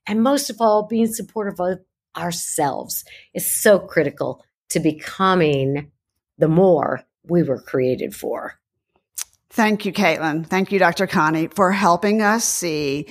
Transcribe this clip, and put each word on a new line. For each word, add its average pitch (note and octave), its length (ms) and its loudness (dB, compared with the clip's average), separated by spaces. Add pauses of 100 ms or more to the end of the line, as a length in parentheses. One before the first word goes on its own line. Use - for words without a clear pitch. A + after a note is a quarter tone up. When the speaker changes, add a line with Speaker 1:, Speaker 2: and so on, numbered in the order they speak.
Speaker 1:
and A3 160 0
most C#4 260 0
of A3 100 -10
all, G#3+ 280 2
being A3+ 180 0
supportive G3+ 540 -6
of F#3 200 -2 (380)
ourselves - 880 -4 (300)
is F#3 100 -6
so G#3 320 4
critical C#3 680 -2 (260)
to F3 100 -2
becoming D3+ 1120 0 (480)
the D#3+ 80 4
more D#3+ 560 4 (200)
we F3 200 2
were C3 160 -2
created - 560 -2
for. - 420 -10 (920)
Speaker 2:
Thank G#3+ 340 0
you, F#3 80 -4
Caitlin. D#3+ 540 0
Thank F#3 240 -2
you, G3 80 2
Doctor F3+ 260 2
Connie, D#3+ 420 0
for F#3 240 2
helping G3+ 520 2
us A3 220 2
see D3 640 -4